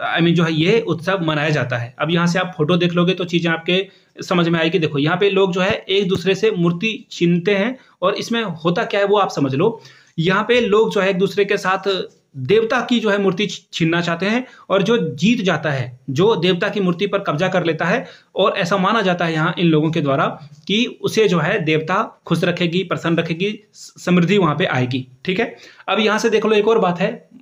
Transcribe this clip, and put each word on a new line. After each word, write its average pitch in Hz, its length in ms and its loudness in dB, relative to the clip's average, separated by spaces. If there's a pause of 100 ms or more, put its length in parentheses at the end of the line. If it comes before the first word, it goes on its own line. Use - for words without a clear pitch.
I 165 140 0
mean 170 120 4
जो 170 80 4
है 165 100 0
ये 180 280 2
उत्सव 180 420 -2
मनाया 156 260 0
जाता 127 280 0
है। 117 220 -8
अब 151 120 -2
यहाँ 175 160 2
से 175 120 0
आप 180 180 -4
फोटो 160 200 2
देख 170 160 0
लोगे 175 200 2
तो 180 120 -4
चीज़ें 170 260 0
आपके 175 340 -2 (360)
समझ 170 280 0
में 170 100 2
आएगी। 165 200 0
देखो, 156 200 0
यहाँ 160 180 0
पे 202 120 2
लोग 190 240 2
जो 185 80 -2
है 202 120 0 (160)
एक 196 200 0
दूसरे 180 260 0
से 208 160 0
मूर्ति 175 600 -2
छीनते 175 440 0
हैं 233 220 -2 (240)
और 202 140 0
इसमें 226 280 -4
होता 175 400 -2
क्या 208 160 -2
है 202 80 2
वो 208 100 4
आप 190 140 0
समझ 135 240 -2
लो। 208 260 0 (380)
यहाँ 185 240 0
पे 240 180 2
लोग 208 320 2
जो 202 80 0
है 190 80 2
एक 190 80 0
दूसरे 196 280 0
के 202 120 0
साथ 190 320 -2 (480)
देवता 220 440 0
की 240 180 0
जो 208 100 0
है 202 80 2
मूर्ति 196 280 0
छ-, - 140 -8 (140)
छीनना 170 280 0
चाहते 170 240 -4
हैं 247 200 -2 (240)
और 190 140 2
जो 226 140 2 (180)
जीत 226 260 2
जाता 165 300 0
है, 127 280 -6 (100)
जो 190 260 2
देवता 180 340 0
की 208 100 -4
मूर्ति 180 280 0
पर 196 120 -2
कब्जा 170 280 -2
कर 180 180 0
लेता 165 200 -2
है, 240 200 0 (300)
और - 220 2
ऐसा 190 200 0
माना 208 240 2
जाता 180 240 0
है 165 80 -2
यहाँ 160 260 0
इन 175 60 2
लोगों 156 260 4
के 160 100 -2
द्वारा 143 240 0 (420)
कि 220 180 2 (160)
उसे 202 260 2
जो 175 120 2
है 180 260 0
देवता 175 600 -2
खुश 170 180 0
रखेगी, 175 400 -2
प्रसन्न 170 340 -2
रखेगी, 170 340 -4 (220)
स-, - 240 -20
समृद्धि 180 400 2
वहाँ 156 180 2
पे 175 100 0
आएगी। 127 400 -2 (200)
ठीक 185 140 -2
है, - 160 -4 (340)
अब 196 100 0
यहाँ 214 200 0
से 226 100 0
देख 208 160 2
लो 220 80 2
एक 208 140 4
और 226 120 4
बात 175 200 0
है, 220 300 -4 (120)